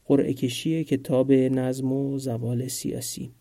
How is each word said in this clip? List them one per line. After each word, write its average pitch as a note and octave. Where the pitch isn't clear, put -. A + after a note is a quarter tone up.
قرعه C#3
کشی D#3+
کتاب C3+
نظم C3
و C#3
زوال A#2+
سیاسی. -